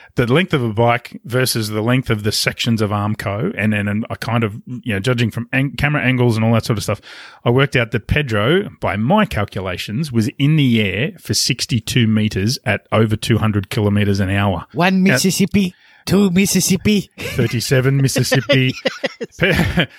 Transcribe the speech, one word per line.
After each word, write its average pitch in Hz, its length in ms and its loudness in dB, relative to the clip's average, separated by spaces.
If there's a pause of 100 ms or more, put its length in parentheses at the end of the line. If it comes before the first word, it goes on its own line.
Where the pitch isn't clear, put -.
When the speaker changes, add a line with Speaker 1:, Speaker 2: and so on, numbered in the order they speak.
(160)
Speaker 1:
The 123 100 2
length 160 280 2
of 127 100 0
a 110 80 -2
bike 117 520 0
versus 120 440 -2
the 107 140 -2
length 123 280 0
of 107 140 -2
the 110 80 -2
sections - 500 -2
of 101 80 0
Armco, 104 680 -4
and 107 160 0
then, 104 140 -2
and 104 240 -2
I - 60 -8
kind 117 260 -2
of, 110 240 -4
you 120 260 -8
know, 98 60 -2
judging 120 320 0
from 117 220 -8
ang-, 131 240 -2
camera 147 260 0
angles 123 320 2
and 110 100 0
all 113 100 4
that 113 100 2
sort 110 140 -2
of 92 40 -4
stuff, - 180 -4 (440)
I 120 60 2
worked 135 260 2
out 117 160 0
that 110 160 -4
Pedro, 143 600 0 (100)
by 95 160 -2
my 170 280 2
calculations, 104 840 -6
was 113 160 2 (100)
in 147 200 2
the 123 260 4
air 101 380 -2
for - 120 -4
sixty-two 120 760 0
meters 107 560 0
at - 260 -4
over 110 240 2
two 107 240 0
hundred 104 320 -2
kilometers 101 480 0
an 95 120 0
hour. 98 420 0
Speaker 2:
One 185 320 2
Speaker 1:
Now 196 80 4
Speaker 2:
Mississippi, 185 640 0 (300)
two 196 240 4
Mississippi. 190 840 2
Speaker 1:
Thirty-seven 127 840 0
Mississippi. 131 760 2
Speaker 2:
<laughs> - 40 -16 (380)
Yes. - 180 -12
Speaker 1:
Pe-, 170 480 2 (120)